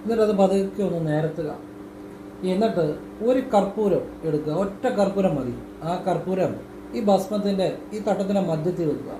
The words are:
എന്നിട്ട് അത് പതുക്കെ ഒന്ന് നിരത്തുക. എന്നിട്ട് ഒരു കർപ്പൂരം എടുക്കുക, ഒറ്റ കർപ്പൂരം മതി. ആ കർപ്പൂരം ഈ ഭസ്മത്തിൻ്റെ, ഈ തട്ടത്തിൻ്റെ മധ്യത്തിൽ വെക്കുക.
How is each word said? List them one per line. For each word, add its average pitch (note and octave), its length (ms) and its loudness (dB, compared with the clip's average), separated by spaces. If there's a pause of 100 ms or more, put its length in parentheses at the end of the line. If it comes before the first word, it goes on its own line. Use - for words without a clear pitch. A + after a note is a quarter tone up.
എന്നിട്ട് A3 240 4
അത് G#3+ 120 2
പതുക്കെ G3 460 4
ഒന്ന് E3+ 120 0 (120)
നിരത്തുക. D#3 400 0 (1040)
എന്നിട്ട് F#3+ 300 2 (440)
ഒരു C4 140 4 (100)
കർപ്പൂരം G3 500 2 (260)
എടുക്കുക, D3+ 260 0 (100)
ഒറ്റ - 220 -6 (120)
കർപ്പൂരം F#3+ 400 2
മതി. A#2+ 160 -4 (360)
ആ - 20 0 (160)
കർപ്പൂരം F3+ 440 0 (440)
ഈ A#3+ 40 -2 (100)
ഭസ്മത്തിൻ്റെ, G3 580 2 (280)
ഈ - 20 -4 (100)
തട്ടത്തിൻ്റെ G3 420 2
മധ്യത്തിൽ D#3+ 400 0
വെക്കുക. B2+ 300 -4